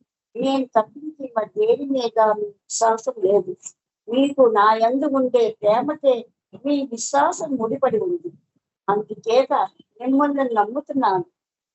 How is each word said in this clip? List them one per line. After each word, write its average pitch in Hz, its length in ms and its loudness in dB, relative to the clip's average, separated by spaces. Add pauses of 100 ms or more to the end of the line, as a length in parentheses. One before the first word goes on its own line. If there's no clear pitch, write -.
(360)
నేను 269 280 -2
తప్పించి 262 720 -6
మరి 214 300 -2
దేని 269 240 0
మీద 233 300 -2
మీ 214 220 2
విశ్వాసం 220 760 -4
లేదు. 196 380 0 (540)
మీకు 269 320 2
నా 214 320 4
యందు 247 320 0
ఉండే 247 560 0
ప్రేమకే 240 640 0 (400)
మీ 277 260 -2
విశ్వాసం 285 640 -2
ముడిపడి 226 440 -2
ఉంది. 339 320 -4 (560)
అందుచేత 214 800 0 (320)
మిమ్మల్ని 269 540 0
నమ్ముతున్నాను. 220 680 0 (520)